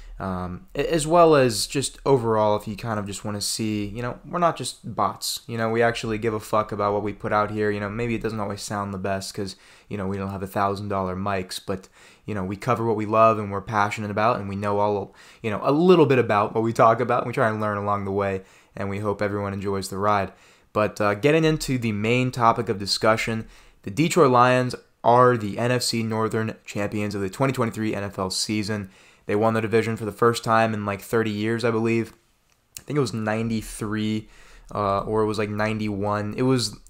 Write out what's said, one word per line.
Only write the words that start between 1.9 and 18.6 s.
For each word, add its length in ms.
overall, 520
if 100
you 80
kind 240
of 80
just 180
wanna 160
see, 460
you 160
know, 200
we're 140
not 180
just 400
bots. 520
You 100
know, 140
we 100
actually 380
give 160
a 40
fuck 320
about 220
what 80
we 100
put 220
out 160
here. 220
You 80
know, 100
maybe 240
it 80
doesn't 180
always 220
sound 320
the 60
best 340
'cause, 220
you 80
know, 80
we 120
don't 120
have 140
a 40
thousand 420
dollar 260
mics, 500
but, 240
you 80
know, 80
we 120
cover 300
what 120
we 100
love 320
and 120
we're 100
passionate 500
about, 280
and 80
we 80
know 220
all, 380
you 80
know, 140
a 80
little 340
bit 140
about 340
what 100
we 80
talk 280
about, 240
and 40
we 60
try 160
and 100
learn 200
along 260
the 60
way, 320